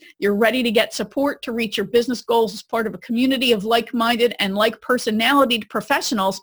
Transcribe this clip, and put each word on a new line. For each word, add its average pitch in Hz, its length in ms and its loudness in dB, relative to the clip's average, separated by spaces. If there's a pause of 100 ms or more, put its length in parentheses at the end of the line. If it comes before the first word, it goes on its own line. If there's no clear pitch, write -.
(200)
you're 208 160 0
ready 226 260 2
to 240 80 0
get 214 240 2
support 277 480 -4
to 254 100 -8
reach 226 260 -4
your 214 100 -4
business 240 340 0
goals 226 320 0
as 214 80 -14
part 226 240 -4
of 214 80 -6
a 185 60 -14
community 247 540 0
of 196 100 0
like-minded 233 760 0
and 196 140 -2
like-personality 233 1080 2
professionals, 208 800 -2